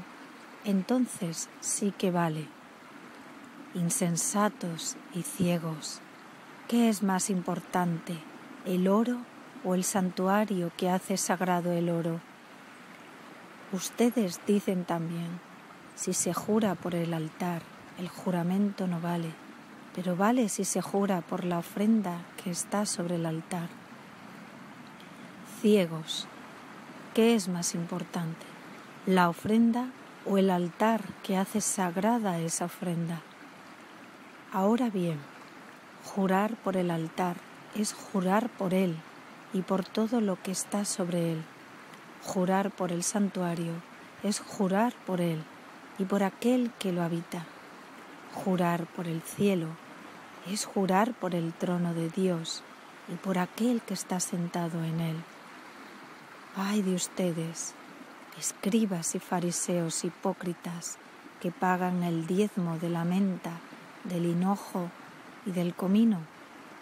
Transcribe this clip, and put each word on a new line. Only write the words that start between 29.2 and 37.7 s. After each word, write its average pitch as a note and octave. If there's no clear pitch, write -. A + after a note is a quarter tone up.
ofrenda A#3
o G3
el F#3+
altar F#3
que F#3+
hace G3
sagrada F#3+
esa E3
ofrenda? E3+
Ahora A3+
bien, F3
jurar G3
por F#3+
el F3
altar E3+